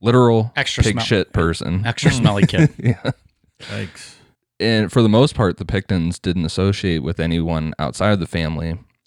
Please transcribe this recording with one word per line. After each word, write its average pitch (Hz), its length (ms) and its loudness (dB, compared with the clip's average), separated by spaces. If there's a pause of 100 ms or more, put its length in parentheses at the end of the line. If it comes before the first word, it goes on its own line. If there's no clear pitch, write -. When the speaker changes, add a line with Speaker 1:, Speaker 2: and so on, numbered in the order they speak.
Speaker 1:
literal 117 540 4
Speaker 2:
Extra - 280 -2
Speaker 1:
pig 107 100 0
Speaker 2:
smell- 117 120 -4
Speaker 1:
shit 101 280 0
person. 87 520 -2
Speaker 2:
Extra 156 260 0
smelly 113 340 2
kid. - 300 2
Speaker 1:
<laughs> - 20 -20
Yeah. 120 340 -2 (480)
Speaker 3:
Thanks. - 560 -12 (440)
Speaker 1:
And 110 300 0
for 123 120 2
the 110 80 6
most 120 260 4
part, 98 220 0
the 90 80 -8
Pictons 92 540 -2
didn't 87 260 -2
associate 92 540 0
with 78 200 -6
anyone 82 580 -2
outside 92 340 -2
of 101 100 0
the 78 60 -6
family. 82 500 -4 (300)